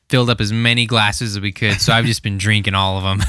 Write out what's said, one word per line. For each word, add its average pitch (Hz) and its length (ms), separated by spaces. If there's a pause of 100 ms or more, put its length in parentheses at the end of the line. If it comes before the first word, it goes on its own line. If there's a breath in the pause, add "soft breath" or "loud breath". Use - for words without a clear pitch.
filled 123 220
up 110 100
as 104 100
many 117 360
glasses 110 480
as 101 60
we 101 100
could. 101 280
So 117 140
I've 113 120
just 113 180
been 98 160
drinking 101 340
all 95 240
of 95 80 (240)